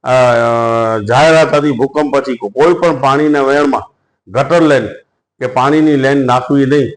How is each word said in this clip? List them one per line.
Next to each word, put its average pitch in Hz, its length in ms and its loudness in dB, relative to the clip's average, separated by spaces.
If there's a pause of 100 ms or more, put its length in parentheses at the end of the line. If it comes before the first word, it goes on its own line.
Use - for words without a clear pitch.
અ, 127 100 0 (840)
જાહેરાત 151 560 2
હતી 147 160 0
ભૂકંપ 139 460 -2
પછી 135 200 -4
કે 104 120 -10
કોઈ 151 260 2
પણ 170 260 -2
પાણીના 143 400 0
વહેણમાં 139 420 0 (460)
ગટર 139 340 0
લાઈન 135 240 2 (540)
કે 127 60 -6
પાણીની 143 500 0
લાઈન 135 300 0
નાખવી 131 400 0
નહીં 135 300 0